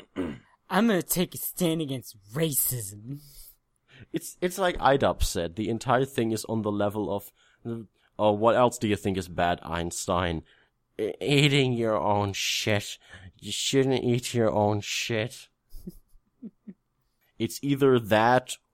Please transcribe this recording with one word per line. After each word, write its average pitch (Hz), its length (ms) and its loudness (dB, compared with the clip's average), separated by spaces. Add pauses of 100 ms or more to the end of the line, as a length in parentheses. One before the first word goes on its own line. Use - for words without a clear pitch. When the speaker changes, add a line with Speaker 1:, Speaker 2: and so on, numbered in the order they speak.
Speaker 1:
<clears throat> - 640 -12
Speaker 2:
I'm 196 180 2
gonna 190 160 2
take - 320 -2
a - 20 -10
stand 165 440 -2
against 135 340 -8 (180)
racism. 123 840 -4 (920)
Speaker 1:
It's, - 300 -10
it's 180 160 -4
like 180 220 0
Idub 120 440 4
said, 85 320 -2
the 107 140 -4
entire 123 360 0
thing 117 260 -2
is 110 140 -4
on 113 180 -2
the 104 80 0
level 101 440 -2
of, - 160 -10 (880)
"Oh, 107 120 6
what 104 240 4
else 120 220 4
do 113 100 -2
you 104 80 2
think 95 220 -2
is 90 100 -6
bad, 87 360 0
Einstein?" 85 800 -2 (560)
E-, 104 220 -2
eating 139 520 4
your 113 240 0
own 101 360 0
shit. - 640 -2 (420)
You 104 120 -12
shouldn't 131 520 0
eat 123 300 0
your 113 180 2
own 104 300 2
shit. - 720 -6
<laughs> - 40 -20 (1800)
It's 113 220 -4
either 135 380 4
that 113 580 4 (160)